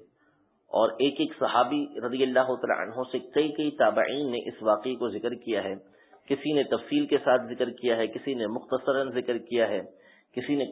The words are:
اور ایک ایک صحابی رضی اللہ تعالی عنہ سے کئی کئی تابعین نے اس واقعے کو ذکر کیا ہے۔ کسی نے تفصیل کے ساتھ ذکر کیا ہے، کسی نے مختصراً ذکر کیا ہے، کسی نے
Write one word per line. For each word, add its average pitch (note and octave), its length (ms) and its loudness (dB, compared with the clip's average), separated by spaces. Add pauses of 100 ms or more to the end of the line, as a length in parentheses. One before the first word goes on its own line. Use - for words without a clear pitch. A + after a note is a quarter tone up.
(720)
اور A2 280 4
ایک C3+ 220 2
ایک D3+ 180 -2
صحابی B2 440 2 (220)
رضی B2+ 180 -2
اللہ B2+ 380 4
تعالی A#2+ 220 0
عنہ A2+ 200 -6 (100)
سے C3 60 -2 (160)
کئی D3+ 220 4
کئی D3+ 220 -2
تابعین A#2+ 520 2
نے A#2+ 80 -2 (100)
اس - 140 -10
واقعے G#2+ 340 2
کو B2 140 -2
ذکر A#2 240 -4 (100)
کیا G2+ 200 0
ہے۔ F#2+ 100 -4 (540)
کسی C#3 240 -2
نے C#3+ 180 4
تفصیل D3 360 0
کے C#3+ 180 4
ساتھ B2+ 240 4
ذکر A#2+ 220 -2 (100)
کیا A#2+ 160 2
ہے، A2+ 120 2
کسی C3+ 260 -6
نے A#2 200 -2
مختصراً C3 580 -2
ذکر A#2+ 260 -2 (120)
کیا A#2 180 4
ہے، G2+ 120 -2 (560)
کسی C3+ 180 -2
نے C#3 180 2